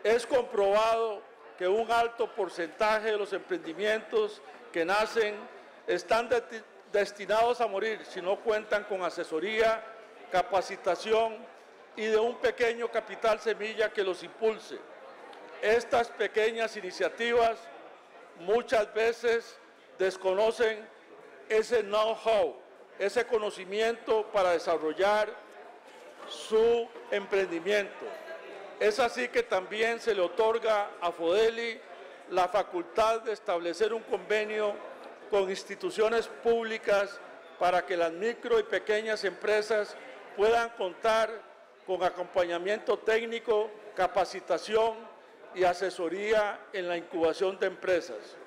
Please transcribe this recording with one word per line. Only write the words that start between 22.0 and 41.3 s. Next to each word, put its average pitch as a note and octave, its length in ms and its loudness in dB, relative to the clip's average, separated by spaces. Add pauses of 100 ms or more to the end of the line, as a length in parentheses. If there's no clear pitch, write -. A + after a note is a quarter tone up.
ese G3+ 300 0
conocimiento G#3+ 1040 0
para F#3 200 4
desarrollar F3 760 2 (1000)
su A#3 600 2 (240)
emprendimiento. G3 960 -2 (720)
Es G#3 180 2
así B3 300 0
que A#3+ 160 0
también G#3+ 560 -2
se A3+ 160 0
le F#3+ 60 2
otorga A3 760 2
a F3 120 -2
fodeli A3 680 2 (520)
la F3+ 160 2
facultad G#3 760 0
de A3+ 120 -4
establecer F3 600 -2
un A3+ 80 -4
convenio G#3+ 720 -2 (560)
con G3 180 2
instituciones G3 800 0
públicas A3 920 0 (400)
para F3+ 260 4
que F3+ 100 -2
las E3+ 160 2
micro A#3 480 0
y G#3 40 2
pequeñas G#3+ 600 0
empresas G#3 720 0 (400)
puedan A#3 340 4
contar A3 600 0 (560)